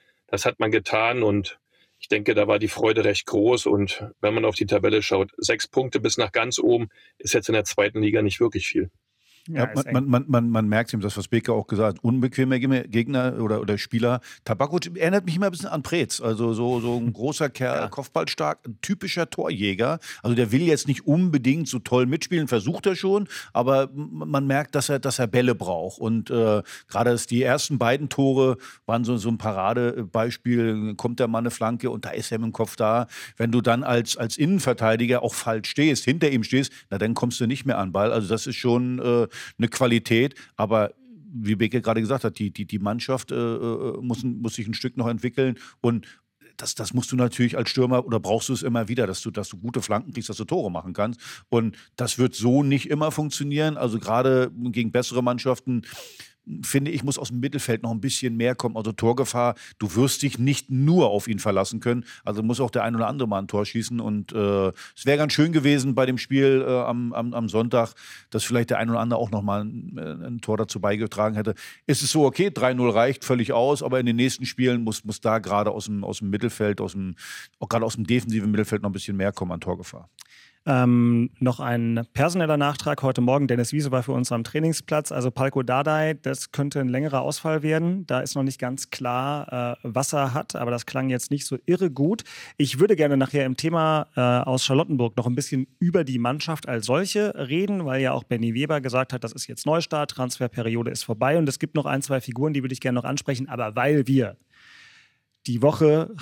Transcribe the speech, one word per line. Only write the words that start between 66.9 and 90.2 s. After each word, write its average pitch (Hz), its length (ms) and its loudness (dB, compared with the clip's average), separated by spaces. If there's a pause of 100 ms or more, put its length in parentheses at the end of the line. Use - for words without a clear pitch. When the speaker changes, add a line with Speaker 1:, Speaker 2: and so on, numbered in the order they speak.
Speaker 3:
am, 120 220 -4
am 117 140 -2
Sonntag, 113 440 2 (380)
dass 110 120 -2
vielleicht 117 280 0
der 110 80 0
ein 113 120 -2
oder 117 100 0
andere 117 200 0
auch 113 100 -4
noch 104 120 -2
mal 101 200 -2
ein, 113 360 -10
äh, 80 280 -10
ein 120 140 -8
Tor 107 160 -2
dazu 104 240 -4
beigetragen 107 560 0
hätte. 107 180 -2 (320)
Ist 139 160 0
es 135 80 -2
so, 156 140 4
okay, 175 280 2
drei 127 200 2
null 123 180 2
reicht 117 340 2
völlig 123 280 0
aus, 135 300 2
aber 131 180 0
in 123 60 0
den 117 100 2
nächsten 123 300 0
Spielen 123 360 0
muss, 110 220 -4
muss 107 160 -8
da 110 180 2
gerade 101 320 0
aus 101 140 -6
dem, 101 180 -4
aus 98 160 -8
dem 101 120 -4
Mittelfeld, 104 500 -2
aus 101 120 -6
dem, 95 240 -8 (440)
auch 101 80 -6
gerade 113 160 0
aus 113 100 -2
dem 113 120 -4
defensiven 110 440 0
Mittelfeld 104 320 0
noch 101 80 -2
ein 92 40 -4
bisschen 98 220 -6
mehr 95 140 0
kommen 90 220 -6
an 87 80 -8
Torgefahr. - 480 -8 (580)
Speaker 2:
Ähm, 120 720 4
noch 123 200 0
ein 117 540 -2
personeller 156 460 2
Nachtrag 143 440 0
heute 131 200 2
Morgen. 131 260 4
Dennis 120 240 0
Wiese 143 200 -2
war 127 100 2
für 131 100 -4
uns 127 180 -2
am 113 140 -2
Trainingsplatz. 156 640 -2
Also 127 200 -2
Palko 135 320 -2
Dardai, 151 500 0
das 135 400 -8
könnte 143 280 -2
ein 127 100 0
längerer 135 320 0
Ausfall 151 400 -2
werden. 165 440 0
Da 127 140 0
ist 135 140 -6
noch 139 80 0
nicht 135 160 -2
ganz 127 320 -6
klar, 127 920 -4
äh, 123 60 -8
was 123 240 -2
er 139 220 0